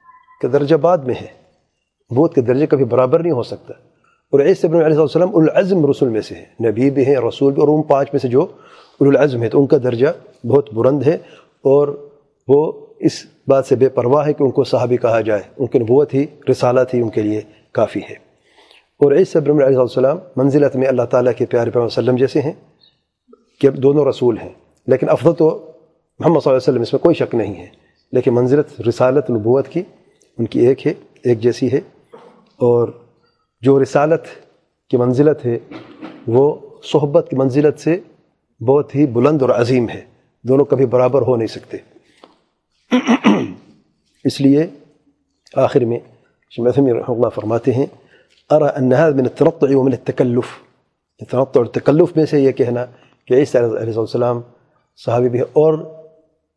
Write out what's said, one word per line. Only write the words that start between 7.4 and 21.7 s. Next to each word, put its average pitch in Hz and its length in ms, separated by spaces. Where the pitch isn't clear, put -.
بھی، 156 80
اور 151 160
ان 156 60
پانچ 143 300
میں 139 60
سے 131 80
جو 127 140
اولو 143 120
العزم 131 320
ہیں 117 80
تو 147 120
ان 135 60
کا 151 100
درجہ 123 300
بہت 127 260
بلند 127 340
ہے، 170 80
اور 143 460
وہ 147 400
اس - 260
بات 135 180
سے 135 100
بے 127 140
پرواہ 135 380
ہے 147 60
کہ 143 100
ان 127 80
کو 135 120
صحابی 123 340
کہا 113 240
جائے، 104 200
ان 123 100
کی 127 120
نبوت 131 340
ہی، 139 120
رسالت 127 420
ہی 123 80
ان 113 80
کے 107 120
لیے 107 200
کافی 107 280
ہے۔ - 140
اور 143 120
عیسیٰ 175 300
ابن 147 220
علیہ 131 140
السلام 131 400
منزلت 135 400
میں 131 120
اللہ 123 140
تعالیٰ 123 360
کے 120 80
پیارے 117 240
پیغمبر 120 200